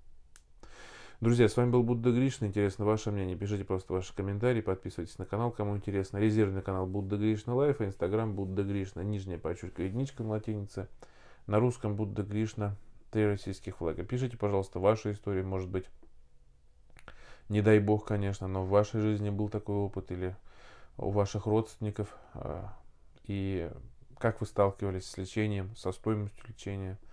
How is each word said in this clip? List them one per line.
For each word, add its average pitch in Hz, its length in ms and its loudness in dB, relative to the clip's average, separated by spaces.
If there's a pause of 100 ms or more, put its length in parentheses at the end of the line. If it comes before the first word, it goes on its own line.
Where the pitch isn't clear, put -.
(1200)
Друзья, 117 280 8
с - 80 2
вами 123 140 6
был 123 120 6
Будда 120 300 4
Гришна. 123 340 2
Интересно 101 380 0
ваше 107 260 2
мнение. 95 260 -2
Пишите 98 280 -2
просто 95 280 -2
ваши 92 220 -2
комментарии, 104 460 0
подписывайтесь - 580 -6
на 95 60 -8
канал, 117 260 -2
кому 101 260 -2
интересно. 101 420 -2
Резервный 104 440 4
канал 95 240 -2
Будда 98 300 -2
Гришна 110 380 0
Лайф, 139 260 2
а 107 60 0
Instagram 101 480 0
Будда 95 280 -2
Гришна, 98 400 -4
нижнее 98 360 -4
подчеркивание, 87 500 -4
единичка 123 340 -4
на 110 80 -4
латинице. 104 560 -4 (640)
На 104 100 4
русском 113 380 2
Будда 104 260 -2
Гришна, 104 540 -2 (340)
три 107 160 4
российских - 520 -4
флага. 82 260 -2
Пишите, 123 320 -2
пожалуйста, 98 440 0
ваши 107 320 4
истории. 101 300 -2
Может 92 260 -4
быть, 92 180 -4 (1600)
не 104 140 4
дай 107 160 10
бог, 104 260 4
конечно, 98 440 -2
но 95 160 -2
в 92 40 -2
вашей 104 320 4
жизни 104 300 2
был 101 180 -2
такой 104 280 -2
опыт 98 340 -2
или 92 260 -4 (600)
у - 140 -2
ваших 101 360 0
родственников. 107 680 0 (200)
А, 95 400 -8 (500)
и 95 460 -2 (480)
как - 220 0
вы 110 60 -2
сталкивались 98 600 2
с - 100 -12
лечением, 101 600 -2
со 92 160 -6
стоимостью 104 560 -4
лечения, 98 500 -8 (140)